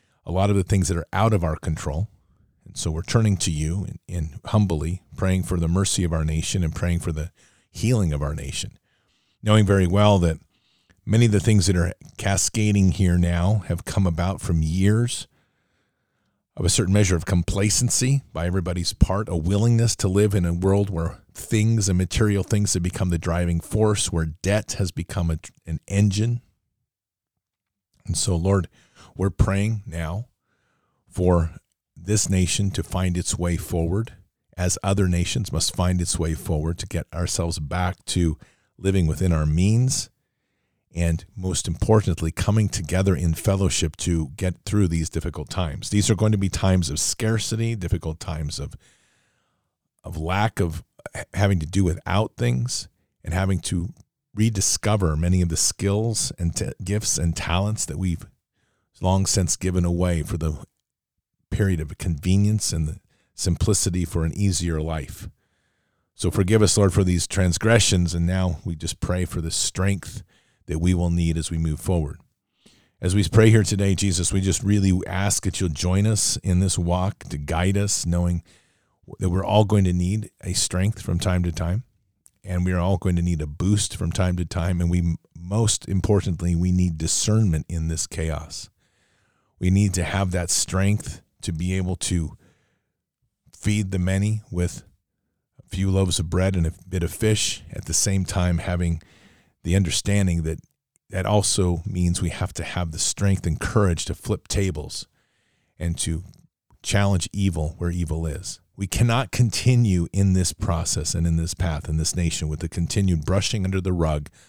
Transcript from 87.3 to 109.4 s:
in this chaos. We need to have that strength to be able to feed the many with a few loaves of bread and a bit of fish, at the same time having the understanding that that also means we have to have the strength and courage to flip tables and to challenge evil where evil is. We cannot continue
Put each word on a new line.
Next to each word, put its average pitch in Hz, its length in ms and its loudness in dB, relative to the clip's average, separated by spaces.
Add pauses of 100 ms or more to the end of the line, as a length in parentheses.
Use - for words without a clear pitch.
in 82 180 -2
this 80 180 -4
chaos. 76 600 -8 (920)
We 92 120 0
need 98 240 2
to 92 100 -2
have 95 280 -2
that 87 180 -2
strength - 720 -2 (180)
to - 120 -6
be 90 260 -2
able 90 180 -2
to 85 400 -2 (1200)
feed 104 340 0
the 98 80 -2
many 98 520 0
with 87 320 -4 (840)
a - 40 -20
few 95 220 -2
loaves 95 280 2
of 80 100 -4
bread 95 280 2
and 82 100 2
a 80 60 -2 (140)
bit 90 160 -4
of 80 80 -2
fish, - 520 0 (100)
at - 140 -12
the - 80 -6
same 95 320 0
time 90 320 0
having 85 420 -2 (640)
the 85 120 2
understanding 92 680 2
that 80 160 -4 (520)
that 92 160 -4
also 98 580 2
means 90 380 0
we 85 80 -2
have - 240 -6
to - 100 -8
have 87 260 -6
the 78 80 -10
strength - 480 0
and 82 140 -2
courage 95 440 2
to 82 100 -6
flip - 340 -6
tables 87 580 -4 (720)
and 85 200 -4
to 82 240 -4 (600)
challenge 101 500 2
evil 85 460 -2
where 87 120 -2
evil 82 360 -4
is. - 340 -10 (160)
We 98 100 -6
cannot 120 460 0
continue 113 800 2